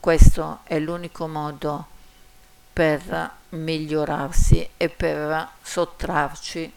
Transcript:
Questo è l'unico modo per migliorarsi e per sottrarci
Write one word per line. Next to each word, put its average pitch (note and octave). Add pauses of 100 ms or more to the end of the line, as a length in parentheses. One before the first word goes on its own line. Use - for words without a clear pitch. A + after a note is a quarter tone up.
Questo D#3
è D#3+
l'unico E3
modo D3+ (840)
per D#3+ (180)
migliorarsi D#3
e E3+
per D#3 (120)
sottrarci -